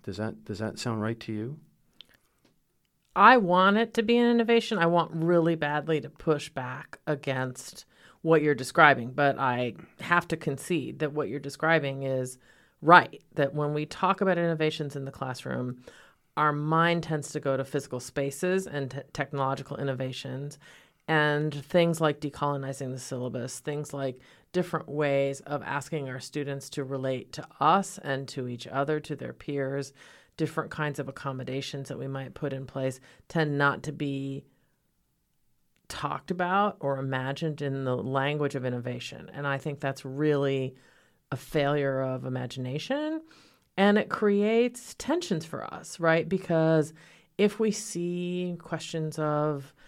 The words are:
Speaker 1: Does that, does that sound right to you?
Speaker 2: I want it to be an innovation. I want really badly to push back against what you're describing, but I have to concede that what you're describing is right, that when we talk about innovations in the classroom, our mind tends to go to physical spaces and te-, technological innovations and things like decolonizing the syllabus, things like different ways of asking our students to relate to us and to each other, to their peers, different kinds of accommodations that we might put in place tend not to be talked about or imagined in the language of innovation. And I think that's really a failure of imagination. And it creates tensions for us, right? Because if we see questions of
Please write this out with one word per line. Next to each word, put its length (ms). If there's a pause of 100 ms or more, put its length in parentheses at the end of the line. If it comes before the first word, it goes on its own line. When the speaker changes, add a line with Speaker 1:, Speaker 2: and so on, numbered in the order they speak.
Speaker 1:
Does 140
that, 260
does 160
that 180
sound 240
right 200
to 100
you? 280 (1600)
Speaker 2:
I 220
want 400
it 160
to 100
be 140
an 120
innovation. 480
I 80
want 280
really 420
badly 460
to 80
push 400
back 580
against 800 (360)
what 200
you're 120
describing, 580
but 280
I 360 (260)
have 260
to 80
concede 640
that 140
what 160
you're 100
describing 640
is 340 (440)
right, 420 (120)
that 200
when 180
we 120
talk 340
about 180
innovations 600
in 80
the 60
classroom, 720 (540)
our 160
mind 520
tends 280
to 80
go 160
to 80
physical 380
spaces 640
and 240
te-, 80 (140)
technological 640
innovations 840 (480)
and 460
things 480
like 180
decolonizing 720
the 80
syllabus, 600
things 340
like 260 (340)
different 340
ways 540
of 220
asking 440
our 120
students 500
to 140
relate 500
to 120 (140)
us 440
and 240
to 200
each 200
other, 320
to 160
their 180
peers, 580 (460)
different 340
kinds 280
of 100
accommodations 800
that 100
we 80
might 280
put 180
in 120
place 360 (260)
tend 300
not 260
to 80
be 540 (1400)
talked 420
about 480
or 200
imagined 640
in 220
the 140
language 580
of 80
innovation. 720
And 120
I 120
think 220
that's 260
really 720 (560)
a 40
failure 680
of 220
imagination. 960 (540)
And 220
it 120
creates 880
tensions 460
for 280
us, 260
right? 300
Because 640 (440)
if 220
we 120
see 880
questions 580
of 560 (140)